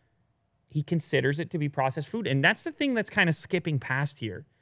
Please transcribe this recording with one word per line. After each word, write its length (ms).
he 140
considers 580
it 100
to 80
be 100
processed 400
food. 180
And 180
that's 180
the 100
thing 220
that's 160
kinda 220
skipping 460
past 400
here, 280